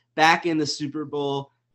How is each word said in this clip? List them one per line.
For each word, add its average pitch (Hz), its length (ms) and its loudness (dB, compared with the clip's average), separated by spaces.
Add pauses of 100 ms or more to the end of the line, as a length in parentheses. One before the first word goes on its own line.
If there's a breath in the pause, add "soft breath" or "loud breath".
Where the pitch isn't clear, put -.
(160)
back 165 300 4
in 165 120 0
the 151 100 0
Super 147 360 -8
Bowl. 139 480 -6 (240)